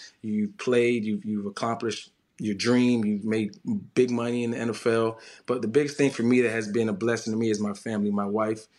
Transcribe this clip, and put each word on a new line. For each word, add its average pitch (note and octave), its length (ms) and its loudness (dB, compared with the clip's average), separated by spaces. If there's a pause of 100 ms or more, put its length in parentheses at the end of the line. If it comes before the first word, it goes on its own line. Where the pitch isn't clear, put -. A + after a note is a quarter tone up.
(220)
You've G#2+ 340 -2
played, A#2+ 480 2
you've, G#2 200 -4
you've G#2 220 -4
accomplished A2+ 640 -4 (260)
your G#2+ 160 -2
dream. A#2+ 500 2
You've G#2 200 0
made A2 320 -2 (380)
big B2 160 4
money A#2+ 340 -2
in A#2 80 -2
the B2 60 -6
N A#2 120 -2
F A2 160 -4
L. A2+ 320 2 (280)
But B2 160 -2
the A2 60 -4
biggest C#3+ 280 2
thing C#3 140 4
for - 120 -4
me B2 200 6
that A#2 80 2
has A2 180 -4
been A2 200 0
a G#2+ 40 0
blessing A2+ 400 -2
to A2 60 -2
me A2+ 120 0
is G#2 100 0
my G#2 140 -2
family, G#2 360 -2
my G2+ 160 -2
wife, A2 400 -2 (120)